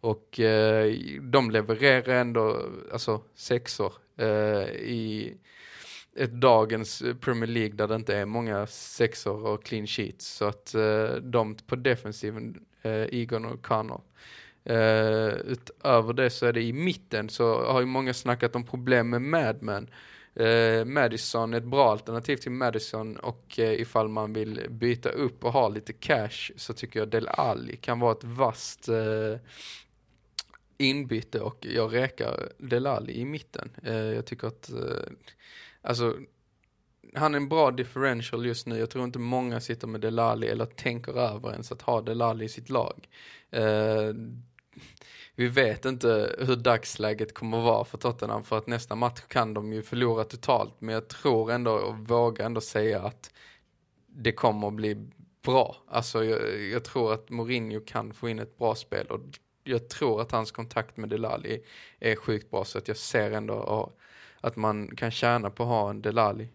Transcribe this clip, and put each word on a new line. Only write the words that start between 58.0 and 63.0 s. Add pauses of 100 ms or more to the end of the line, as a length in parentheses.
få
in
ett
bra
spel
och (440)
jag
tror
att
hans
kontakt
med
Del
Alli (360)
är
sjukt
bra,
så
att
jag
ser